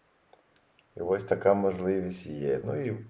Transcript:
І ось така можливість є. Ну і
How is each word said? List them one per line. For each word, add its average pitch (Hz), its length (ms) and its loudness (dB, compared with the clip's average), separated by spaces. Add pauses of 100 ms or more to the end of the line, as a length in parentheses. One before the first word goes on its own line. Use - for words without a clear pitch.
(960)
І - 40 -12
ось 95 240 0
така - 300 4
можливість 92 720 0
є. 71 380 -2
Ну 147 220 -4
і 113 60 -4 (180)